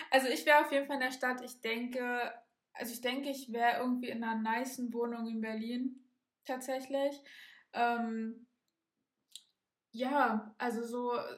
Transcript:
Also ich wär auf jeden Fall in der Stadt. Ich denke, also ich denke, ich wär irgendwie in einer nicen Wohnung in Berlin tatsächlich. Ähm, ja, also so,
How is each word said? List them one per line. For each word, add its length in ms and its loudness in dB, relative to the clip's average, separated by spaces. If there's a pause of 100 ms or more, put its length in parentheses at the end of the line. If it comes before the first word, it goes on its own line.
Also 180 6
ich 200 0
wär 180 10
auf 60 -4
jeden 160 2
Fall 80 -2
in 60 0
der 100 0
Stadt. 340 -2
Ich 160 -14
denke, 720 -2 (400)
also 180 -6
ich 100 -10
denke, 280 -2
ich 240 -6
wär 240 4
irgendwie 320 0
in 140 -4
einer 180 0 (160)
nicen 340 -4
Wohnung 360 -2
in 120 -4
Berlin 640 -4 (420)
tatsächlich. 760 -2 (520)
Ähm, 760 0 (1400)
ja, 640 2
also 260 -2
so, 300 -2 (240)